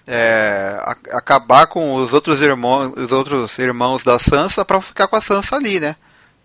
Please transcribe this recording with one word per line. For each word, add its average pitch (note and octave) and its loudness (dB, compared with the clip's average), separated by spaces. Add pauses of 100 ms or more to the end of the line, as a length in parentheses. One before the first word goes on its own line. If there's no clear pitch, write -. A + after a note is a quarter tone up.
é, G#2+ 0
a-, - -8
acabar C3+ 4
com D3+ -4
os B2 -2
outros D3 2
irmãos, C3 0
os C3 -8
outros C3 -2
irmãos B2+ -2
da B2 6
Sansa F3+ 0
pra F#3+ 2
ficar - -2
com A3 -2
a G#3+ 2
Sansa G3+ -4
ali, G#3 -2
né? D3+ -6 (480)